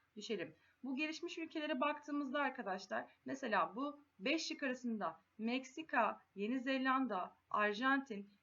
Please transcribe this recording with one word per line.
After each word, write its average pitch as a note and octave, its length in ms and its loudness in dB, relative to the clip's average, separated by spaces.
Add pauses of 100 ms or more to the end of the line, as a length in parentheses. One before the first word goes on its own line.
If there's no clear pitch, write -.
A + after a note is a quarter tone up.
(160)
düşelim. G3 400 -4 (280)
Bu C4 120 -2
gelişmiş D#4 420 -2
ülkelere D#4 440 -2
baktığımızda D4 580 0
arkadaşlar A#3 640 -2 (200)
mesela G#3 500 2
bu C#4+ 280 -4 (160)
beş C#4+ 280 0
şık D4+ 160 -6
arasında A#3 560 -2 (180)
Meksika, A#3+ 840 0 (140)
Yeni A3+ 240 0
Zelanda, C4 760 2 (140)
Arjantin, G#3 800 2 (140)